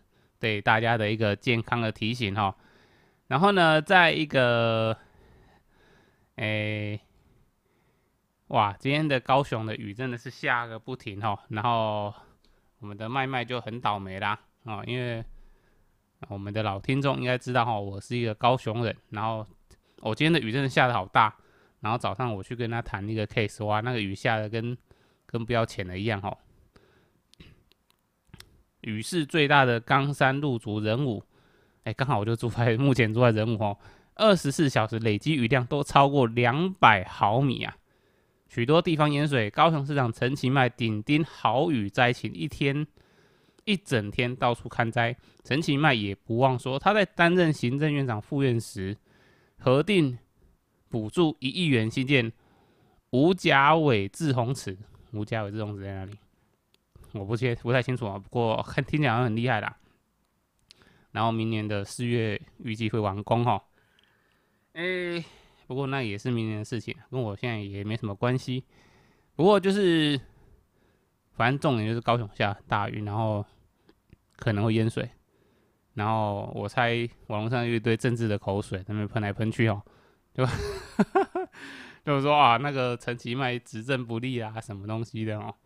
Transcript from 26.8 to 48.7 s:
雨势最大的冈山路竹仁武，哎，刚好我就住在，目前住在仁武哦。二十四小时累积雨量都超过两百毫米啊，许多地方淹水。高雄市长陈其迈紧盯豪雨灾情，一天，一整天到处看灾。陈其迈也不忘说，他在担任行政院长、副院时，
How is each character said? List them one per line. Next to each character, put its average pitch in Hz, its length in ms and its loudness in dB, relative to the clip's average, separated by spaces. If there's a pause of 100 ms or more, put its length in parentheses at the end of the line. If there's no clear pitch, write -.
雨 110 200 -6
势 165 240 -4
最 147 220 2
大 139 180 8
的 117 140 2
冈 139 340 0
山 135 260 2
路 135 200 0
竹 107 200 -4
仁 110 240 0
武， 110 200 -4 (600)
哎， 110 80 -4
刚 131 140 -2
好 120 120 2
我 104 60 -2
就 117 100 0
住 117 140 -4
在， 117 280 2
目 135 160 4
前 113 180 4
住 113 100 0
在 123 100 8
仁 110 240 0
武 104 80 -4
哦。 101 140 -4 (360)
二 208 220 6
十 143 160 0
四 147 180 2
小 110 180 2
时 113 120 -4
累 110 180 2
积 156 180 0
雨 120 120 2
量 123 180 2
都 143 180 -2
超 139 240 6
过 139 200 4
两 123 460 2
百 107 300 6
毫 107 360 0
米 117 240 0
啊， - 140 -8 (680)
许 120 180 -4
多 156 160 6
地 170 140 0
方 147 160 2
淹 147 160 2
水。 117 240 0
高 160 180 4
雄 147 160 0
市 147 80 -6
长 127 180 0
陈 131 240 -2
其 131 140 -2
迈 131 180 4
紧 110 360 -2
盯 151 200 2
豪 131 460 0
雨 113 180 0
灾 123 240 2
情， - 220 -8
一 160 140 -8
天， 143 400 -4 (800)
一 107 120 0
整 104 320 -2
天 120 260 -2
到 123 160 0
处 - 160 -6
看 117 240 -2
灾。 117 240 0 (280)
陈 143 180 0
其 147 160 0
迈 147 160 4
也 101 220 -2
不 113 220 -4
忘 127 200 2
说， 131 220 -4
他 196 120 2
在 208 140 4
担 175 300 2
任 165 180 4
行 127 240 -2
政 151 160 0
院 139 140 -2
长、 107 120 -4
副 139 220 -4
院 120 180 2
时， 98 380 -8 (640)